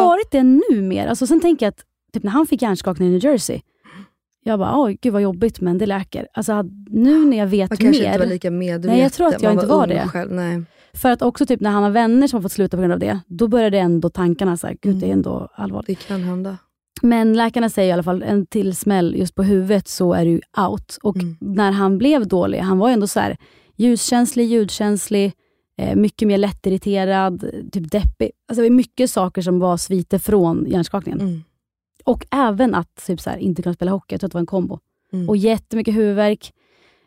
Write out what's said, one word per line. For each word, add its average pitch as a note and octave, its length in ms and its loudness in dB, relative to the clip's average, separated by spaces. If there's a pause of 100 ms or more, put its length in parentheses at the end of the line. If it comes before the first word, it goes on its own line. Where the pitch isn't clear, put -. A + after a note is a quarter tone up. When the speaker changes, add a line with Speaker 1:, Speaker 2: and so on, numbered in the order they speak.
Speaker 1:
varit F4+ 260 2
det C4+ 120 2
nu C4 380 4
mer. F#3+ 260 -2
Alltså, A#3+ 200 -4
sen D#4+ 140 4
tänker D#4+ 240 2
jag G3+ 60 0
att - 120 -20 (300)
typ D3 100 -6
när G3+ 80 -2
han G#3 160 2
fick A#3+ 140 -2
hjärnskakning F#3 460 -2
i F3+ 40 4
New F3+ 140 2
Jersey, C4+ 360 0 (840)
jag A3 160 -2
bara, A3+ 240 0
"Oj, G#3 180 0
gud A#3+ 120 0
vad G3+ 80 2
jobbigt, G3 400 -2
men F3+ 160 0
det G#3+ 80 0
läker." G3 480 -6
Alltså, A3 200 -4
att G#3 120 -2 (240)
nu C4+ 360 4
när C4+ 120 4
jag G#3 100 0
vet F#3+ 220 0
Speaker 2:
Man G#3+ 80 -4
kanske B3 260 4
Speaker 1:
mer, G3+ 40 0
Speaker 2:
inte G3 120 0
var F3+ 60 2
lika F3+ 260 -4
medveten, F3 440 -4
Speaker 1:
nej, B3 80 6
jag C4+ 100 0
tror F4 140 0
att D4+ 140 2
jag - 20 0
Speaker 2:
man G#3+ 100 4
Speaker 1:
inte G#3 120 2
Speaker 2:
var B3+ 120 2
Speaker 1:
var - 60 4
Speaker 2:
ung F3+ 60 0
Speaker 1:
det. F3+ 180 -2
Speaker 2:
själv, F3+ 260 -6
nej. F3 300 -4 (320)
Speaker 1:
För - 140 0
att A#3+ 120 0
också B3 240 0
typ B3 140 0
när G#3 100 0
han G3+ 140 2
har G#3 60 2
vänner A#3 380 4
som B3+ 100 -2
har G3+ 40 -2
fått F#3 100 -4
sluta F#3 260 -2
på F#3 40 -2
grund F3 120 2
av F3 60 -2
det, G3 280 -2
då F#3 200 0
börjar A3 220 2
det G3 100 2
ändå E3+ 300 2
tankarna F3 480 0
så - 100 -8
här, - 140 -8
"Gud, G3 140 0
det F#3+ 100 -4
är - 20 -2
Speaker 2:
Mm. G3 120 0
Speaker 1:
ändå F#3 360 -6
allvarligt." G3+ 320 -8 (120)
Speaker 2:
Det - 80 -20
kan F#3+ 160 -6
hända. F#3 340 -6 (440)
Speaker 1:
Men A3+ 320 2
läkarna A3+ 360 0
säger F#3+ 200 0
i - 20 2
alla F3 120 0
fall, F3+ 200 -2
en G#3 220 0
till F#3+ 300 -4
smäll F#3 400 0
just F3+ 200 -4
på G3 80 -2
huvudet F#3+ 440 2
så F3 260 0
är F3 120 2
du E3+ 160 2 (260)
out. - 360 -8
Och G3+ 120 0
Speaker 2:
Mm. F3 240 -4
Speaker 1:
när G3+ 320 0
han G3 260 2
blev B3+ 300 2
dålig, F#3+ 320 0
han F#3 180 0
var G3+ 120 4
ju B3+ 40 4
ändå G3+ 140 2
så G#3 120 -2
här G3+ 180 -2 (400)
ljuskänslig, A#3+ 680 2
ljudkänslig, G#3 880 0 (440)
eh, F#3+ 180 -4
mycket G#3 320 2
mer G3+ 100 2
lättirriterad, F#3+ 1080 -2 (260)
typ E3 200 -6
deppig. - 400 0 (160)
Alltså A#3 160 -2
det A3+ 60 4
var B3 60 6
mycket B3+ 360 2
saker F#3 300 -2
som F3+ 180 0
var F3+ 180 2
sviter F#3 420 -2
från F3+ 500 2
hjärnskakningen. F3+ 520 -4
Speaker 2:
Mm. E3+ 220 -6 (600)
Speaker 1:
Och - 280 -2
även A#3+ 440 0
att - 320 -6
typ F3+ 140 -4
så - 80 -8
här, - 80 -6
inte F3+ 240 -2
kunna F3 140 -4
spela F3+ 160 -4
hockey, G3 220 -6
jag F#3+ 60 -6
tror G3 80 -6
att F3+ 40 -8
det - 40 -16
var F3 60 -4
en E3+ 40 -2
kombo. F#3 340 -4 (340)
Speaker 2:
Mm. F3+ 160 -4
Speaker 1:
Och G#3+ 80 2
jättemycket A3 580 -2
huvudvärk. G#3 580 0 (540)